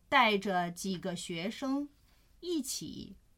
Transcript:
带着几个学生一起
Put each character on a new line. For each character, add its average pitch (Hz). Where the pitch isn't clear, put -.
带 226
着 185
几 190
个 180
学 175
生 269
一 339
起 -